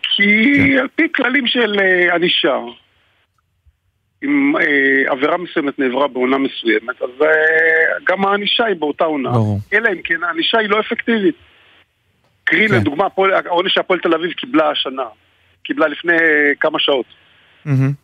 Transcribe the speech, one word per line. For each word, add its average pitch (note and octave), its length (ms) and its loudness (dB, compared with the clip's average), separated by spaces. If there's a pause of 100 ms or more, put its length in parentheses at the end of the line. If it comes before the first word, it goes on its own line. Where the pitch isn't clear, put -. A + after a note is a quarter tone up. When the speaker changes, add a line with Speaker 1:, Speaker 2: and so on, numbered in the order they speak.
(160)
Speaker 1:
כי G3+ 80 0 (320)
Speaker 2:
כן. C#4 220 2
Speaker 1:
על C4+ 160 -2
פי D#4 80 0 (140)
כללים B3+ 300 -2
של, G#3+ 340 0
אה, F3+ 340 2
ענישה, E3 420 0 (1700)
אם, C#3+ 320 2
אה, C#3 560 2
עבירה D3 240 0
מסוימת D#3+ 420 -4
נעברה C3+ 300 0
בעונה B2+ 300 0
מסוימת, A#2 640 -2
אז, B2 60 -4 (140)
אה, D3+ 40 4 (800)
גם F#3 180 0
הענישה G3+ 400 0
היא G#3 120 0
באותה D3+ 280 -2
עונה. C#3 260 -2
Speaker 2:
ברור. G#2+ 280 0 (140)
Speaker 1:
אלא A3 160 0
אם F3 160 -4
כן, E3+ 200 -4
הענישה E3 340 -2
היא G#3+ 100 0
לא G#3 120 0
אפקטיבית. G#3+ 540 0 (1080)
קרי, G#3+ 240 0
Speaker 2:
כן. G3+ 60 2
Speaker 1:
לדוגמה, D3+ 320 0
הפועל, F#3+ 280 0
העונש F3 400 0
שהפועל F3+ 260 0
תל E3+ 140 2
אביב E3 180 -4
קיבלה D3+ 380 0
השנה, C3+ 320 -6 (600)
קיבלה D3+ 240 -2
לפני, E3+ 240 -4
אה, E3 60 2 (420)
כמה D#3 180 0
שעות. C3+ 280 0 (580)
Speaker 2:
מהמם. C3+ 280 2 (120)